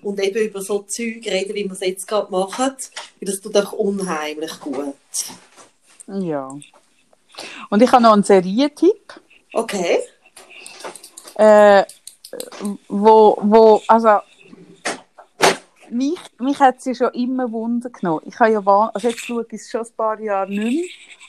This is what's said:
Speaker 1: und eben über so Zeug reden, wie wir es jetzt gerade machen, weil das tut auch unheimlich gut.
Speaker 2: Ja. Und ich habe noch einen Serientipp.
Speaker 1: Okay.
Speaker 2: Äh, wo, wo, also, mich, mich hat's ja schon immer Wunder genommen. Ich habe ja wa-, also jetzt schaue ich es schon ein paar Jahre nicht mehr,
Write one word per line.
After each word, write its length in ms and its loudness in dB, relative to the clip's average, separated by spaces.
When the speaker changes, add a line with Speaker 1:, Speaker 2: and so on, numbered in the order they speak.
Speaker 1:
und 180 -8
eben 240 -2
über 160 -8
so 200 -6
Zeug 440 -10
reden, 300 -6
wie 100 -6
wir 80 -8
es 80 -16
jetzt 260 -6
gerade 240 -4
machen, 400 -4
weil 140 -10
das 80 -10
tut 160 -4
auch 160 0
unheimlich 880 -6
gut. 340 -10
Speaker 2:
Ja. 480 -8
Und 120 4
ich 80 4
habe 120 6
noch 100 6
einen 120 4
Serientipp. 920 0
Speaker 1:
Okay. 460 -2
Speaker 2:
Äh, 480 6
wo, 520 6
wo, 460 6
also, 320 4
mich, 300 -4
mich 180 -4
hat's 280 2
ja 100 -4
schon 180 -2
immer 380 -4
Wunder 380 -6
genommen. 360 -6
Ich 140 -18
habe 100 4
ja 160 -2
wa-, 260 2
also 140 -6
jetzt 140 -4
schaue 280 -8
ich 120 -16
es 100 -20
schon 120 -8
ein 140 -16
paar 220 -4
Jahre 320 -6
nicht 100 -6
mehr, 240 -4